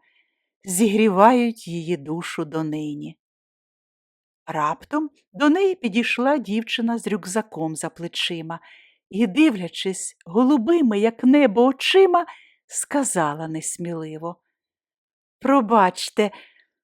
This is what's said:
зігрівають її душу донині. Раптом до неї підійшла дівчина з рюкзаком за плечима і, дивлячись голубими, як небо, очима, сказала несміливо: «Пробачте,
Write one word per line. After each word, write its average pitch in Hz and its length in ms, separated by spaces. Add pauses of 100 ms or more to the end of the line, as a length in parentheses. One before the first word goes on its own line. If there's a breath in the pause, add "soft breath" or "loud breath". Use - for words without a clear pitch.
(640)
зігрівають 214 1040
її 170 300
душу 160 480
донині. 151 760 (1300)
Раптом 160 640 (240)
до 294 160
неї 370 260
підійшла 240 640
дівчина 226 600
з 226 100
рюкзаком 180 680
за 160 140
плечима 165 720 (500 soft breath)
і, 214 180
дивлячись 190 960
голубими, 247 760
як 226 240
небо, 254 420
очима, 349 600 (420 loud breath)
сказала 160 800
несміливо: 160 880 (1040)
«Пробачте, 214 920 (520 loud breath)